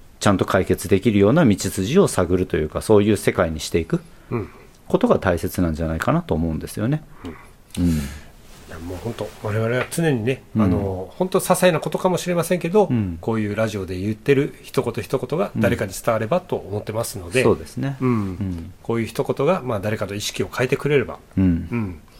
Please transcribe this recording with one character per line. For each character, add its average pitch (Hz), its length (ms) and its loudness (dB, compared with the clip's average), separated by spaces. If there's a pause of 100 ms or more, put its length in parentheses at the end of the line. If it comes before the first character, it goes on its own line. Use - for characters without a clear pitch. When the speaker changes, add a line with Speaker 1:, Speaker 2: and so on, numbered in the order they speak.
(240)
Speaker 1:
ち - 20 4
ゃ 104 60 6
ん 95 60 4
と 104 80 2
解 95 180 2
決 90 240 0
で 98 120 4
き 120 100 2
る 101 80 4
よ 98 120 8
う - 40 4
な 170 100 6
道 104 140 6
筋 98 400 0
を 170 100 6
探 87 260 0
る 92 120 2
と - 100 -4
い 78 80 0
う 76 60 -4
か、 82 100 -4
そ 107 180 6
う 104 40 6
い 104 100 4
う 95 60 2
世 - 160 0
界 87 160 2
に 78 100 -6
し - 80 -8
て 90 100 0
い 80 60 0
く - 160 -2 (300)
Speaker 2:
う 123 60 -4
ん。 98 120 -6 (400)
Speaker 1:
こ 180 100 2
と 247 80 0
が 233 120 4
大 87 200 0
切 95 220 -4
な 85 100 2
ん 78 40 -2
じ 78 100 -4
ゃ - 20 -2
な 80 100 -2
い - 20 -4
か - 140 0
な 170 100 2
と - 120 -2
思 82 140 0
う 78 60 -2
ん 76 40 -4
で - 80 -8
す - 120 -10
よ 110 100 -2
ね。 151 140 -2 (760)
Speaker 2:
う 90 40 -2
ん。 90 40 2
Speaker 1:
う - 20 4
ん。 85 40 4
Speaker 2:
い 80 60 2 (760)
や、 - 80 -14
も 85 160 -10
う 87 100 -10
本 117 80 -6
当、 107 160 -6 (140)
我 107 160 -2
々 113 180 0
は 123 140 0
常 165 200 0
に 117 140 0
ね、 127 180 -2 (140)
Speaker 1:
う 113 40 4
ん。 - 20 6
Speaker 2:
あ 98 60 4
の、 92 500 -2
本 185 100 0
当 185 120 2
些 - 20 -4
細 185 300 4
な 151 80 0
こ 160 100 -4
と 180 80 -4
か 185 100 2
も 175 80 0
し - 100 -4
れ 175 80 -2
ま 170 80 0
せ 185 140 0
ん - 20 0
け 165 120 -4
ど、 196 160 4
Speaker 1:
う 135 80 0
ん。 92 260 0
Speaker 2:
こ 113 140 -2
う 110 60 0
い 104 80 0
う 101 60 -4
ラ 110 140 0
ジ 104 80 -6
オ 95 80 -4
で 92 140 -6
言 101 140 -2
っ - 20 -2
て 139 200 2
る 143 280 0
一 - 200 -4
言 107 220 -4
一 - 140 -2
言 135 200 -4
が 196 200 -2
誰 104 180 2
か 113 80 -2
に 95 80 -8
伝 - 180 -4
わ 113 80 2
れ 110 80 -2
ば 175 140 0
と 127 160 -6
思 98 220 -6
っ - 40 -8
て 113 100 -10
ま 110 120 -2
す - 140 -10
の 87 120 -12
で、 123 100 2
Speaker 1:
う - 20 4
ん。 - 20 4
そ 113 80 6
う 76 60 0
で 78 80 -12
す - 100 -14
ね。 135 240 -4
Speaker 2:
う 131 60 0
ん。 - 20 2
Speaker 1:
う 123 40 2 (200)
ん。 90 400 -6 (100)
Speaker 2:
こ 113 120 -6
う 117 60 -2
い 113 40 -2
う - 20 -8
一 131 180 -4
言 139 220 -2
が、 175 160 2
ま 123 120 -4
あ、 98 60 -4
誰 107 180 -4
か 101 80 -4
の 101 80 -8
意 104 80 -6
識 - 200 -6
を 95 60 -4
変 - 180 -2
え - 20 0
て - 100 0
く - 100 -4
れ 147 80 2
れ 120 80 2
ば、 80 140 -12 (180)
Speaker 1:
う 95 60 2
ん。 - 20 6
Speaker 2:
う - 40 6
ん。 87 520 -2 (200)